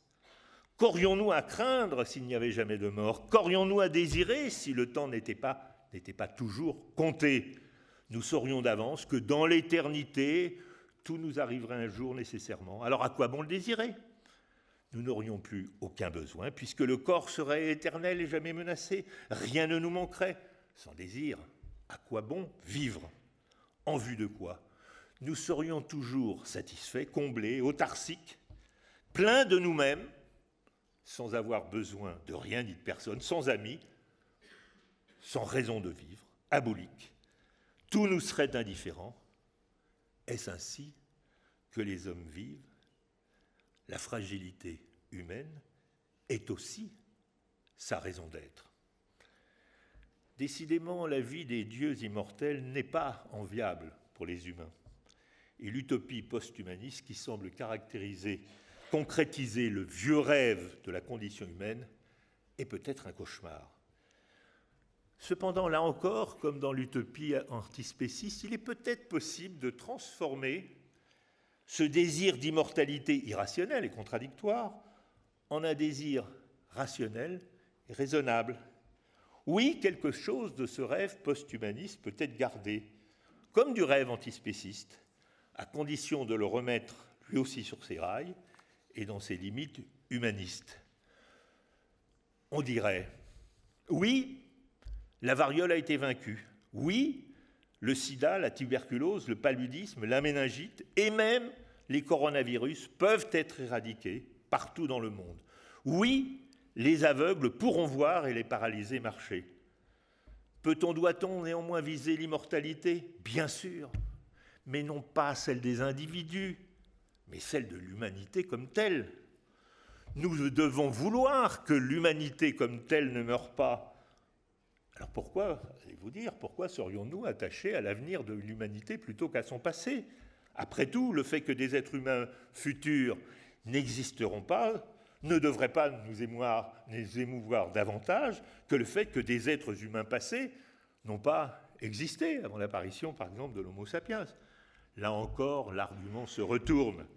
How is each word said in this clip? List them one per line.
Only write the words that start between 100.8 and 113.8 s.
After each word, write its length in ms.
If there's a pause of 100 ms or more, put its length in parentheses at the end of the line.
et 140
même 380 (380)
les 160
coronavirus 840
peuvent 440
être 300
éradiqués 640 (220)
partout 360
dans 140
le 100
monde. 320 (440)
Oui, 600 (300)
les 300
aveugles 520
pourront 280
voir 420
et 60
les 100
paralysés 560
marcher. 460 (1160)
Peut-on, 320
doit-on 500
néanmoins 380
viser 360
l'immortalité ? 1080
Bien 240
sûr, 440 (720)